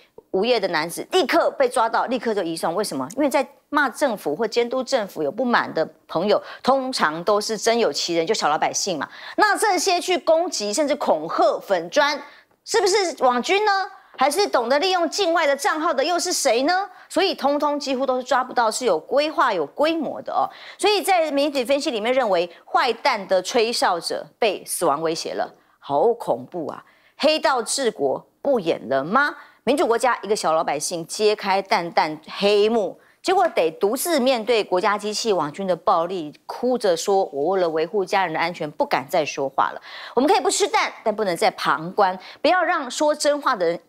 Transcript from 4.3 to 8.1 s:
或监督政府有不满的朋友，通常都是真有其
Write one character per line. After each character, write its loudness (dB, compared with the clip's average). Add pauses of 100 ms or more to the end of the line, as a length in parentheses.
或 -2
监 -2
督 -4
政 -2
府 -8
有 0
不 -4
满 0
的 0 (200)
朋 -2
友， 2 (220)
通 2
常 -2
都 2
是 -4
真 2
有 2
其 -4